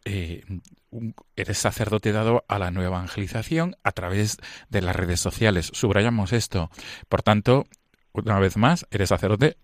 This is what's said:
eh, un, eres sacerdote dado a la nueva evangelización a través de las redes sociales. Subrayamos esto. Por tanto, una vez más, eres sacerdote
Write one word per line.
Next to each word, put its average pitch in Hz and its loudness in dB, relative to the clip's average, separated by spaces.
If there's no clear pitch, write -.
eh, 90 -6
un, 117 -10
eres 101 -4
sacerdote 107 0
dado 110 2
a 104 0
la 90 -2
nueva 90 -2
evangelización 110 -4
a 98 0
través 98 -2
de 101 -2
las 90 -2
redes 87 0
sociales. 92 0
Subrayamos 104 2
esto. 98 -2
Por 95 0
tanto, 107 4
una 107 0
vez 95 2
más, 139 4
eres 98 0
sacerdote 104 2